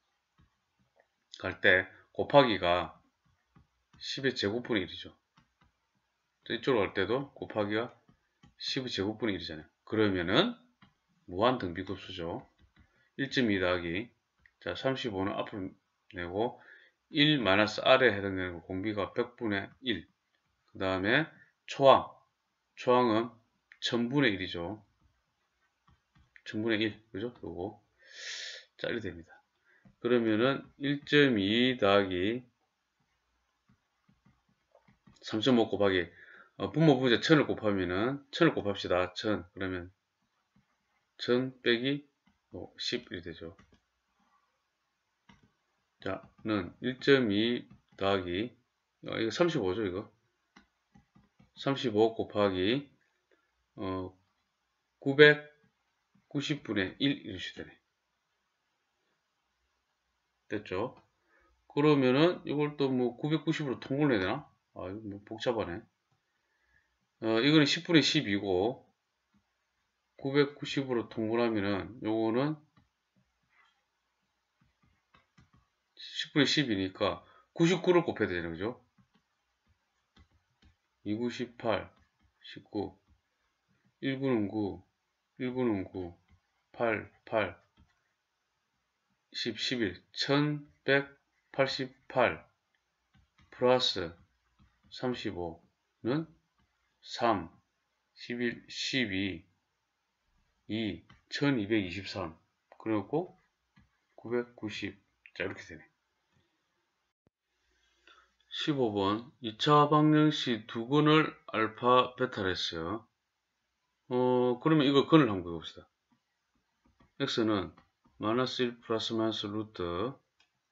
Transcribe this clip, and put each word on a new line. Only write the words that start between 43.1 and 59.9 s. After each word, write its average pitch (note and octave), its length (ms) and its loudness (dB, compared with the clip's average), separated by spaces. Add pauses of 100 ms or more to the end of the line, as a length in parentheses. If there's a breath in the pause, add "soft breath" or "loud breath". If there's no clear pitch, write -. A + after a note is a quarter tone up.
이렇게 F2 180 -10
되죠. E2 260 -16 (2500)
자,는 G2 800 -6
일 B2+ 180 -6
점 C3 320 4
이 A2+ 380 -2 (280)
더하기, G2 600 -2 (500)
어, - 120 -6
이거 A2 120 -2
삼십오죠, A2+ 540 -2
이거. F#2+ 280 -8 (1400)
삼십오 A2+ 600 0
곱하기, G2+ 760 0 (840)
어, F#2 420 -6 (800)
구백구십 - 1700 0
분의 G2+ 340 -2
일 C#3 280 -2
이렇게 F#2+ 280 -10
되네. - 240 -16 (2750)